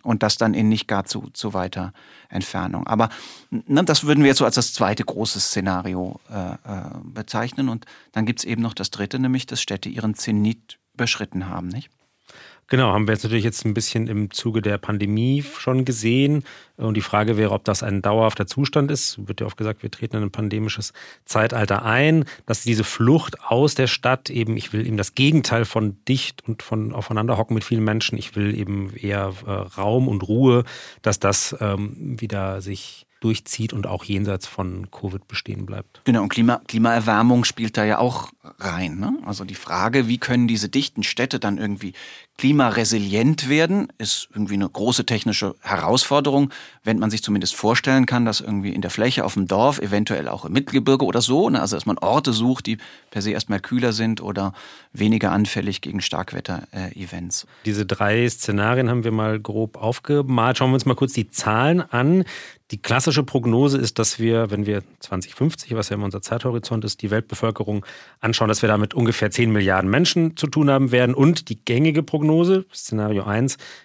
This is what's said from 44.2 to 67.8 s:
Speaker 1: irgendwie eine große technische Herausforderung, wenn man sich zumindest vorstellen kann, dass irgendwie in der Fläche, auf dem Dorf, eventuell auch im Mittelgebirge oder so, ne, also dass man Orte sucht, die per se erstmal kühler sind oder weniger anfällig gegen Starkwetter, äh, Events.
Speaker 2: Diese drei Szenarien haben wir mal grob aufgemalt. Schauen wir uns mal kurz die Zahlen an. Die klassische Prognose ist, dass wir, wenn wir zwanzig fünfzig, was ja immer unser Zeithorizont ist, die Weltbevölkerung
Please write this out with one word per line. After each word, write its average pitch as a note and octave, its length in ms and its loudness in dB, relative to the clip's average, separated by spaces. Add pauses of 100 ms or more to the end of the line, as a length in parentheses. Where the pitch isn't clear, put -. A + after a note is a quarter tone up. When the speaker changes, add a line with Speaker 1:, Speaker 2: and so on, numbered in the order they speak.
Speaker 1:
irgendwie G2+ 200 -2
eine G2 140 0
große A#2 380 0
technische A2 540 -2
Herausforderung, C3+ 920 2 (340)
wenn A2 140 2
man G#2+ 120 0
sich G#2+ 120 -2
zumindest G#2 340 0
vorstellen B2+ 480 4
kann, A#2+ 220 2
dass G#2+ 160 -2
irgendwie G2+ 300 -4
in G2 100 -2
der G2 80 -4
Fläche, A#2 340 0
auf - 80 -2
dem F#2 160 -2
Dorf, A#2 300 2
eventuell G2+ 500 -2
auch - 160 -8
im D#2 80 -8
Mittelgebirge C3+ 540 2
oder A2 160 2
so, C3+ 260 2
ne, B2 140 0
also G#2 120 -2
dass - 120 -6
man G#2+ 100 0
Orte A#2+ 380 2
sucht, B2 320 0
die A2 100 -4 (340)
per G#2 120 -6
se G#2+ 80 -2
erstmal G#2 300 -4
kühler B2 340 0
sind A2+ 260 -2
oder G2 320 -4 (400)
weniger G#2+ 400 2
anfällig G2+ 480 0
gegen - 220 -6
Starkwetter, - 680 -6
äh, F#2 220 -8
Events. F2 520 -8 (180)
Speaker 2:
Diese G#2 220 -2
drei G#2+ 420 2
Szenarien A2+ 640 0
haben A#2+ 140 0
wir A2+ 80 0
mal G#2+ 280 -2
grob G#2+ 380 -4
aufgemalt. B2 800 0
Schauen C3 120 4
wir C3 40 6
uns B2 100 0
mal B2+ 100 2
kurz C3 200 0
die A2 160 -2
Zahlen C3+ 500 2
an. E3 440 2 (480)
Die G#2 100 -10
klassische C3 400 2
Prognose B2+ 560 2
ist, A#2 220 -2
dass - 180 0
wir, A2+ 320 2
wenn G2+ 160 -2
wir G2+ 160 -2 (160)
zwanzig - 380 -8
fünfzig, - 400 -2
was G2+ 120 -2
ja A2 60 -4
immer G2+ 120 -2
unser F#2+ 140 -6
Zeithorizont A#2 640 -4
ist, - 160 -6
die G2+ 120 -2
Weltbevölkerung G#2+ 760 -2 (340)